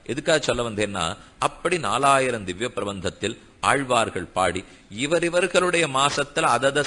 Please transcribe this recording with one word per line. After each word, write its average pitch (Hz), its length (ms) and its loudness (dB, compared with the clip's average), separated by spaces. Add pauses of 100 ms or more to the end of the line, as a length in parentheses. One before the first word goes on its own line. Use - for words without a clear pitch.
எதுக்காக 151 340 0
சொல்ல 120 220 0
வந்தேன்னா, 101 400 -4 (360)
அப்படி 170 400 -2
நாலாயிரம் 127 720 2
திவ்ய 95 200 -4
பிரபந்தத்தில் 101 680 -6 (260)
ஆழ்வார்கள் 113 720 0
பாடி, 92 260 0 (440)
இவர் 165 200 0
இவர்களுடைய 175 640 2
மாசத்துல 139 680 0
அதத 139 320 2